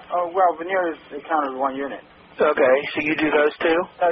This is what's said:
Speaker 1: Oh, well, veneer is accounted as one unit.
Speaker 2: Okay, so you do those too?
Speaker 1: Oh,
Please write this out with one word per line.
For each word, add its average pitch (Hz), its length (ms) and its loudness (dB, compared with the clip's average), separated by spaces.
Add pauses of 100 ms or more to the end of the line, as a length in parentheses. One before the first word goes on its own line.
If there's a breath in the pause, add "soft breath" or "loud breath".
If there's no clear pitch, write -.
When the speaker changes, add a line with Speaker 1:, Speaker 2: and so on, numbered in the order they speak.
(120)
Speaker 1:
Oh, 175 220 -2
well, 185 240 4
veneer 175 340 -2
is 147 80 -14 (220)
accounted 147 320 -2
as - 20 -10
one 135 220 -2
unit. 131 240 -8 (360)
Speaker 2:
Okay, 147 380 4 (180)
so 156 80 -4
you 151 160 -2
do 151 160 0
those 151 240 4
too? 165 200 2 (200)
Speaker 1:
Oh, 175 140 2